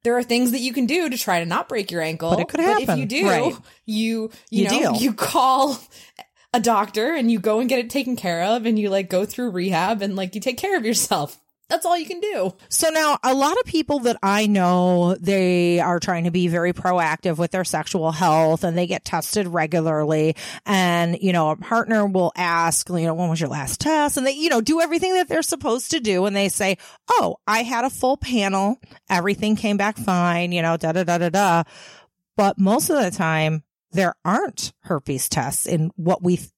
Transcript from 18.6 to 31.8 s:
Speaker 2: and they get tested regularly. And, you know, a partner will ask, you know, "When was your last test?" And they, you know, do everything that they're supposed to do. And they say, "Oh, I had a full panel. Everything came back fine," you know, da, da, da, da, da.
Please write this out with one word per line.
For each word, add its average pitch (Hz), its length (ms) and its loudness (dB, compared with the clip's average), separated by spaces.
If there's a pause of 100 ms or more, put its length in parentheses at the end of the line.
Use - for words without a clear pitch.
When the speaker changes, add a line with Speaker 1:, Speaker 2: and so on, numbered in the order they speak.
Speaker 2:
and 170 140 0
they 180 80 2
get 175 200 -6
tested 185 420 -2
regularly. 156 880 0 (320)
And, 175 540 2
you 190 100 2
know, 165 180 2
a 156 60 -2
partner 226 500 0
will 185 300 0
ask, 170 540 0
you 180 100 -2
know, 165 160 0
"When 175 140 -2
was 160 100 0
your 156 100 -2
last 131 300 -6
test?" 294 380 0
And 262 100 -2
they, 277 60 0
you 302 160 -2
know, 240 120 2
do 302 200 2
everything 339 320 0
that 370 160 2
they're 320 120 0
supposed 262 500 -4
to 320 80 -2
do. 196 260 0
And 202 100 -2
they 196 140 0
say, 190 280 -2 (320)
"Oh, 415 280 2 (100)
I 220 160 2
had 240 220 -2
a 269 40 -2
full 262 280 0
panel. 202 580 0 (340)
Everything 202 460 0
came 208 220 0
back 202 200 -2
fine," 175 540 0
you 175 100 -2
know, 165 160 0
da, 160 140 -2
da, 175 140 0
da, 175 120 2
da, 175 120 0
da. 185 340 2 (720)